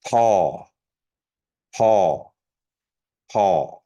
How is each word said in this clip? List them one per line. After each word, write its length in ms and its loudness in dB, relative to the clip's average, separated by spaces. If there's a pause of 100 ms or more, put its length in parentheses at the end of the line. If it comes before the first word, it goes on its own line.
Paw. 560 0 (1080)
Paw. 560 0 (1000)
Paw. 540 -2